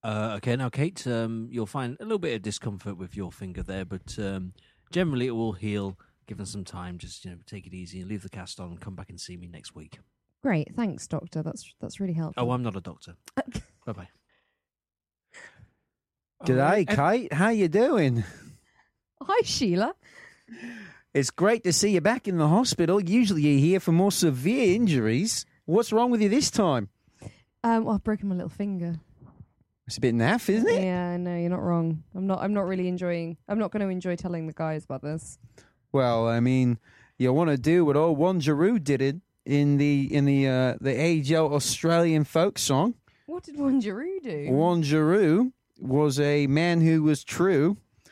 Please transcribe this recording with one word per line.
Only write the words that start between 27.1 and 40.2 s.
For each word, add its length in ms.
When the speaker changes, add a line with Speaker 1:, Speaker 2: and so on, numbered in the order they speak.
Speaker 2:
Um, 220
well, 100
I've 80
broken 260
my 60
little 140
finger. 460
Speaker 3:
It's 100
a 40
bit 120
naff, 360
isn't 180
it? 160
Speaker 2:
Yeah, 280
I 60
know. 200
You're 120
not 140
wrong. 400
I'm 140
not, 140
I'm 120
not 140
really 220
enjoying, 480
I'm 100
not 140
gonna 160
enjoy 300
telling 280
the 80
guys 300
about 180
this. 380
Speaker 3:
Well, 340
I 140
mean, 360
you 160
wanna 240
do 280
what 100
old 240
Wanjeroo 640
did 180
it 140
in 320
the, 360
in 120